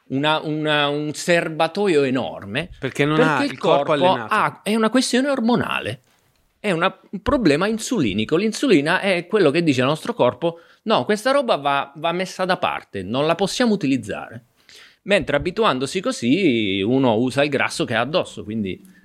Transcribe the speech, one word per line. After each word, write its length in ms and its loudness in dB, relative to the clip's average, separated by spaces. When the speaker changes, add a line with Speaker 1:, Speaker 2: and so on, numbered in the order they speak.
Speaker 1:
una, 320 0
una, 480 0
un 260 -4
serbatoio 880 2
enorme, 760 -4
Speaker 2:
Perché 260 -2
non 120 2
Speaker 1:
perché 160 4
Speaker 2:
ha 120 0
Speaker 1:
il 80 -4
Speaker 2:
il 60 -12
corpo 180 4
Speaker 1:
corpo 160 0
Speaker 2:
allenato. 420 2
Speaker 1:
ha, 280 0
è 120 -2
una 160 2
questione 400 2
ormonale, 720 0
è 140 -4
una, 260 0
un 120 -10
problema 460 2
insulinico. 680 -2
L'insulina 640 2
è 260 -2
quello 240 2
che 120 0
dice 200 2
al 60 2
nostro 260 -4
corpo: 460 0
"No, 220 0
questa 260 0
roba 260 2
va, 400 -2
va 160 -4
messa 320 -6
da 120 0
parte, 460 -6
non 240 -2
la 80 2
possiamo 400 0
utilizzare." 720 -4
Mentre 340 0
abituandosi 640 0
così 800 0
uno 360 2
usa 280 0
il 60 -2
grasso 340 -2
che 100 -4
ha 60 2
addosso, 420 -4
quindi 400 -6